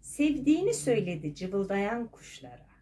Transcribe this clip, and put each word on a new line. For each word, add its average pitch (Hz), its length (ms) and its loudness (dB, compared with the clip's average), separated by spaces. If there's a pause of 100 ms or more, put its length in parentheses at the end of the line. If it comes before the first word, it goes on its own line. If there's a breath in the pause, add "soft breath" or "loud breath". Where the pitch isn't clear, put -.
Sevdiğini 302 720 2
söyledi 175 640 0
cıvıldayan 196 720 -2
kuşlara. - 600 -18 (140)